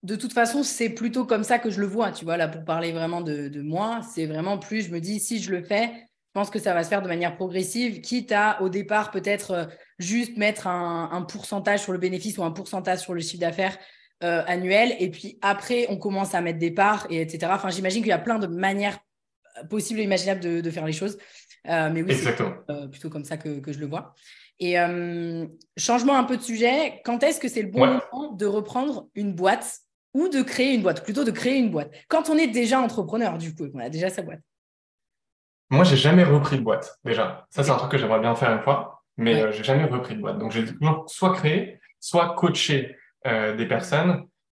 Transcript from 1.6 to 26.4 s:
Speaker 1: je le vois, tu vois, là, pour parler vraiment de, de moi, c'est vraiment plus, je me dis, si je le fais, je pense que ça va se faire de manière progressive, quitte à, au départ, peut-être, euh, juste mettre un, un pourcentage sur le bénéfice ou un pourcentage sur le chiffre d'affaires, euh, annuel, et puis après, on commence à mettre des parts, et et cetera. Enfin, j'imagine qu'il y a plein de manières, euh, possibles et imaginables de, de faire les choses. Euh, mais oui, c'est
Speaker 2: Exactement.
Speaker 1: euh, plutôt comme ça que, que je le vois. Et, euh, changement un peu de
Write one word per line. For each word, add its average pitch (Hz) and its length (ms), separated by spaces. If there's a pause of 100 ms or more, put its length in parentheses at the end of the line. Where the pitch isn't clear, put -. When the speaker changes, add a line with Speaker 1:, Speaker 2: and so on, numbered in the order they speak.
Speaker 1:
je 190 100
le 202 60
vois, 202 260
tu 165 140
vois, 165 100
là, 160 140
pour 160 160
parler 165 260
vraiment 165 300
de, 147 260
de 143 140
moi, 202 400
c'est - 240
vraiment 165 320
plus, 220 240
je 170 100
me 170 80
dis, 202 220
si 226 180
je 180 100
le 180 140
fais, 220 300
je - 460
pense 202 100
que 214 100
ça 185 140
va 170 100
se 165 60
faire 202 120
de 190 60
manière 170 300
progressive, 185 640
quitte 240 320
à, 208 280
au 190 60
départ, 208 440
peut-être, 196 400
euh, 170 140 (340)
juste 226 360
mettre 208 320
un, 170 440
un 180 100
pourcentage 202 640
sur 190 100
le 185 60
bénéfice 185 380
ou 185 60
un 165 80
pourcentage 185 480
sur 180 140
le 170 80
chiffre 165 180
d'affaires, 185 380 (460)
euh, 170 240
annuel, 185 520
et 180 100
puis 202 320
après, 220 460
on 196 100
commence 196 380
à 175 60
mettre 170 180
des 170 120
parts, 202 380
et 165 120
et 160 80
cetera. 165 260
Enfin, 190 140
j'imagine 185 320
qu'il 214 80
y 190 40
a 165 40
plein 226 220
de 196 80
manières, 190 500 (600)
euh, - 100
possibles 214 340
et - 20
imaginables 190 380
de, 170 180
de 165 100
faire 160 160
les 156 60
choses. 190 260 (520)
Euh, 160 240
mais 160 80
oui, 180 80
c'est - 80 (120)
Speaker 2:
Exactement. - 260 (160)
Speaker 1:
euh, 143 180
plutôt 156 200
comme 151 140
ça 151 140
que, 151 220
que 143 120
je 139 80
le 151 60
vois. 160 300 (440)
Et, 175 180
euh, 170 680 (320)
changement 247 400
un 254 80
peu 254 100
de 240 60